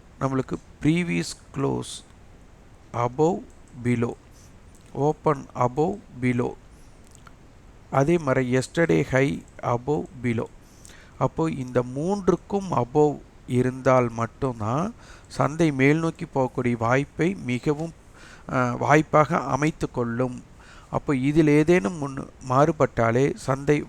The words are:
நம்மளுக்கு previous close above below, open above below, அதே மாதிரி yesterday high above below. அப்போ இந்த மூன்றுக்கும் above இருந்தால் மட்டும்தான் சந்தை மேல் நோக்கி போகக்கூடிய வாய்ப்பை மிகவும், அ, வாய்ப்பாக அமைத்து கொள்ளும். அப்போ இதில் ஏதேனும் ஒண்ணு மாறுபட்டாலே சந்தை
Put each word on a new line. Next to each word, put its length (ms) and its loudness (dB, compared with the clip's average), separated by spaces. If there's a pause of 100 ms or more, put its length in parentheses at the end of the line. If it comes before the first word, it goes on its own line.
(200)
நம்மளுக்கு 340 -2 (280)
previous 540 0 (200)
close 480 -4 (920)
above 460 0 (440)
below, 300 0 (800)
open 520 -2 (100)
above 440 -2 (220)
below, 320 0 (1400)
அதே 260 2
மாதிரி 400 0
yesterday 460 0
high 420 0 (160)
above 440 -2 (180)
below. 220 -2 (720)
அப்போ 340 -2
இந்த 320 -2 (120)
மூன்றுக்கும் 760 -2
above 480 2 (280)
இருந்தால் 600 2
மட்டும்தான் 840 -4 (340)
சந்தை 440 0
மேல் 260 4
நோக்கி 280 -4 (100)
போகக்கூடிய 420 -2
வாய்ப்பை 580 0
மிகவும், 580 -4 (600)
அ, 220 0
வாய்ப்பாக 600 2
அமைத்து 540 -2
கொள்ளும். 520 -4 (480)
அப்போ 240 -2
இதில் 320 4
ஏதேனும் 600 4
ஒண்ணு 200 -8 (220)
மாறுபட்டாலே 840 2
சந்தை 540 0